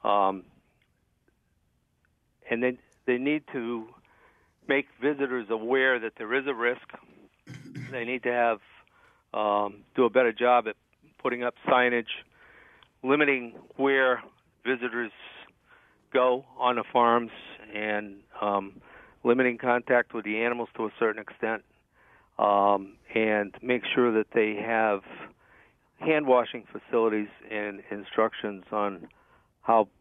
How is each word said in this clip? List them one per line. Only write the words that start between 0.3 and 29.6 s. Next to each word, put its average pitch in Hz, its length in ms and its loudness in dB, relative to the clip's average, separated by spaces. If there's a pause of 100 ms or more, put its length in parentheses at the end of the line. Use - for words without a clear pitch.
and 120 140 -2
they, 127 140 -2 (280)
they 123 120 2
need 147 340 -2
to 117 360 -6 (800)
make 139 200 0 (140)
visitors 127 480 -2
aware 123 500 0
that 110 160 -8
there 113 180 -6
is 135 140 -2
a 139 60 -4
risk. 120 340 -4 (1040)
They 120 140 -6
need 123 180 -6
to 123 80 0
have, 117 280 2 (760)
um, 104 500 0 (120)
do 127 100 4
a 117 40 4
better 120 220 4
job 120 360 2
at 107 80 -8 (460)
putting 123 220 -4
up 120 120 -4 (120)
signage 123 560 2 (800)
limiting 131 500 0 (240)
where 135 440 2 (440)
visitors 120 460 -4 (1040)
go 127 320 2 (120)
on 123 180 2
the 113 160 -2
farms 117 400 4 (420)
and, 104 440 -6 (240)
um, 101 400 -2 (420)
limiting 123 340 2
contact 123 560 0
with 110 120 -8
the 107 160 -2
animals 120 340 -2
to 113 100 -4
a 107 120 -4
certain 110 240 0
extent, 110 420 -6 (720)
um, 101 560 2 (200)
and 107 480 0
make 123 220 -2 (100)
sure 123 200 4
that 110 200 2
they 107 220 2
have 110 460 0 (1000)
hand 151 260 0
washing 123 460 2
facilities 110 560 0 (240)
and 104 400 -8
instructions 104 800 -4
on 101 360 -4 (540)